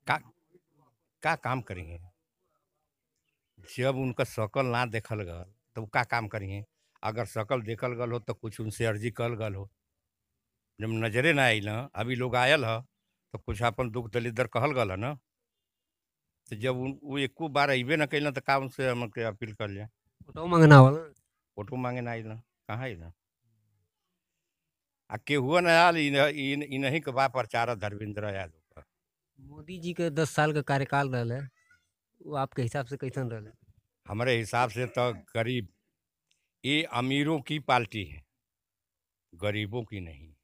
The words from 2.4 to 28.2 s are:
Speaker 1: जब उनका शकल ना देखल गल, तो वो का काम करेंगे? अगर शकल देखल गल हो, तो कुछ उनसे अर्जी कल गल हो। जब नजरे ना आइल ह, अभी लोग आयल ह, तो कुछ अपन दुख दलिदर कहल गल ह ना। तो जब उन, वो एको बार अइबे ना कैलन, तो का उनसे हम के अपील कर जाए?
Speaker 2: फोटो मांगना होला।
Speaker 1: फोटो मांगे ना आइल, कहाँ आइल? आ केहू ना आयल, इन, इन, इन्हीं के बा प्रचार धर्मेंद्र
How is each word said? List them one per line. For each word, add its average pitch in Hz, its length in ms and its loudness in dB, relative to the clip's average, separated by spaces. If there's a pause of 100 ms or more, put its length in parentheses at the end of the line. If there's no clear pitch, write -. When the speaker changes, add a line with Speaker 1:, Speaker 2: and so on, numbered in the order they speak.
Speaker 1:
जब 131 180 0
उनका 131 280 -2
शकल 120 420 -2
ना 123 200 2
देखल 107 380 -6
गल, 87 300 -12 (220)
तो 117 60 -10
वो 110 60 -12
का 127 160 0
काम 117 240 -2
करेंगे? 98 380 -8 (380)
अगर 110 220 -4
शकल 113 360 -4
देखल 117 320 -6
गल 120 180 -4
हो, 120 80 -4
तो 110 140 -8
कुछ - 260 -12
उनसे 113 260 -4
अर्जी 110 260 -2
कल 117 240 -4
गल 107 200 -6
हो। 98 160 -12 (1080)
जब 110 60 -4
नजरे 113 460 2
ना 143 100 4
आइल 107 260 2
ह, 117 260 -6
अभी 117 200 -4
लोग 123 200 -2
आयल 127 300 4
ह, 113 160 -2 (500)
तो 92 60 -10
कुछ 110 260 -6
अपन 120 260 0
दुख 113 200 -8
दलिदर 117 380 -2
कहल 123 240 -2
गल 120 200 -2
ह 92 40 -4
ना। 120 200 -6 (1300)
तो 123 60 -10
जब 127 220 -2
उन, 131 260 -6
वो 143 140 -6
एको 139 300 -4
बार 143 220 2
अइबे 131 260 0
ना 151 100 2
कैलन, 147 260 -2
तो 131 100 -6
का 139 160 2
उनसे 131 320 -2
हम 120 180 -2
के 117 160 -8
अपील 107 300 -8
कर 104 200 -8
जाए? 104 140 -12 (380)
Speaker 2:
फोटो 160 200 -12
मांगना 160 300 12
होला। 135 220 12 (580)
Speaker 1:
फोटो 101 200 -10
मांगे 127 260 -4
ना 120 100 -6
आइल, 110 240 -10
कहाँ 113 480 -12
आइल? 85 280 -12 (2000)
आ 110 60 -6
केहू 143 420 2
ना 170 260 8
आयल, 170 120 6
इन, 143 180 2
इन, 143 480 2
इन्हीं 139 380 -2
के 143 100 -8
बा 135 160 2
प्रचार 120 480 -2
धर्मेंद्र 104 500 -8